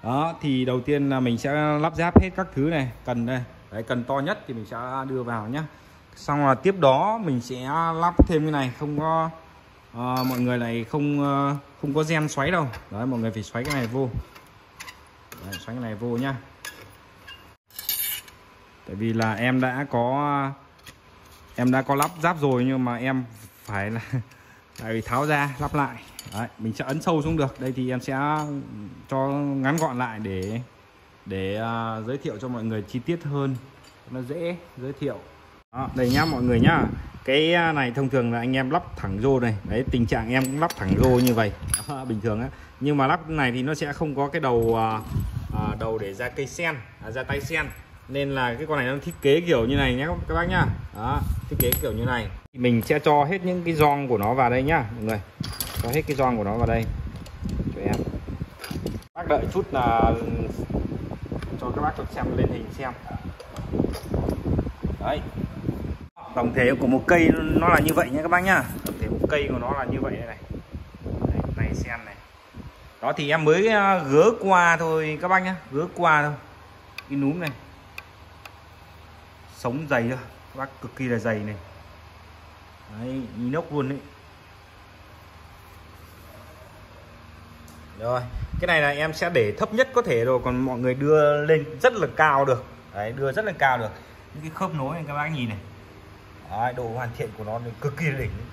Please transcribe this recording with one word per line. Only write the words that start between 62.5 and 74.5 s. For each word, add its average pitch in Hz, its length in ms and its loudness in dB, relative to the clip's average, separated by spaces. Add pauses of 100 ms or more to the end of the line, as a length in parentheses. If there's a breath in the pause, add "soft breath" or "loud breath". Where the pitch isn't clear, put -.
hình - 120 -6 (120)
xem. 131 160 -6 (2000)
Đấy. 131 220 -2 (1120)
Tổng 123 180 0
thể 127 260 4
của 135 80 2
một 127 200 4
cây 170 260 8
nó 165 360 4
là 160 100 8
như 160 140 2
vậy 165 160 2
nhá 143 120 -2
các 165 100 0
bác 175 80 6
nhá. 180 240 4 (220)
Tổng - 160 -4
thể - 60 -2
một - 220 0
cây 143 200 0
của 127 100 -2
nó 123 140 -2
là 131 120 -2
như 131 160 -2
vậy 127 120 -2
đây 120 120 -8
này. 113 120 -12 (640)
Đấy, - 380 -2 (160)
này 120 180 -2
sen 117 300 -6
này. 101 100 -16 (840)
Đó 139 160 0
thì 143 120 -2
em 156 160 4
mới, 175 220 6
à, 196 300 6
gỡ 156 340 8 (100)
qua 175 360 8